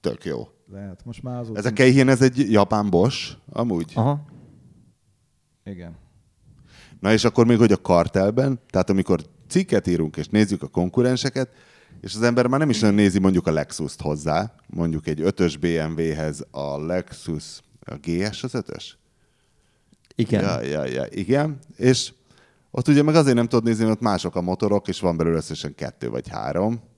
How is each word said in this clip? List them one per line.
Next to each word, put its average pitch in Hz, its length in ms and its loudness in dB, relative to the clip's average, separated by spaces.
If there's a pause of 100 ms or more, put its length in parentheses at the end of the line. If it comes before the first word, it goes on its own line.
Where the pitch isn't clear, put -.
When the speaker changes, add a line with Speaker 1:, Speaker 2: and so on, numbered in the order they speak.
Speaker 1:
tök - 240 -6
jó. 62 220 -8 (240)
Speaker 2:
Lehet, 98 340 -16
most 117 180 -16
már 123 160 -10
azóta 113 200 -10
Speaker 1:
Ez 104 60 -6
a 120 80 0
Keihin, 127 340 6
ez 131 140 4
egy 127 300 2
japán 104 380 4
Bosch, 95 480 0 (120)
amúgy? 95 460 -4
Speaker 3:
Aha. 143 300 0 (1400)
Speaker 2:
Igen. 87 320 -16 (1040)
Speaker 1:
Na 101 140 2
és 110 100 2
akkor 117 220 4
még, 117 120 4
hogy 110 140 6
a 95 100 2
kartelben, 107 800 2 (100)
tehát 92 200 0
amikor 95 320 2 (260)
cikket 180 400 0
írunk 80 300 -2
és 73 100 -8
nézzük 104 360 0
a 69 40 -10
konkurenseket, 123 800 -2 (520)
és 98 140 -12
az 107 60 -4
ember 120 260 2
már 135 120 0
nem 156 100 0
is 107 100 0
nagyon 104 160 4
nézi 101 240 4
mondjuk 95 280 2
a 80 40 0
Lexus-t 76 500 -6
hozzá, 76 520 -4 (140)
mondjuk 80 400 -4
egy 76 140 -4
ötös 85 360 0
B 73 80 -6
M 80 360 -2
W-hez 78 500 -4
a 71 340 -8
Lexus, 85 760 -8 (240)
a - 100 -14
G 85 360 -4
S - 120 -12
az 127 100 -10
ötös? - 440 -12 (1160)
Speaker 3:
Igen. 107 280 0
Speaker 1:
Ja, 87 180 -4
ja, 71 240 -4
ja, 65 240 -4
igen. 135 500 -4 (180)
És - 360 2 (580)
ott 127 160 -4
ugye 147 160 6
meg 156 120 2
azért 139 200 6
nem 117 120 2
tudod 113 180 2
nézni, 113 180 0
mert 110 120 2
ott - 60 -12
mások 98 340 -2
a 90 60 -2
motorok, 95 460 -2
és 90 120 -6
van 87 180 0
belőle 82 200 0
összesen 78 380 -8
kettő - 340 -10
vagy 60 200 -8
három 90 500 -4 (180)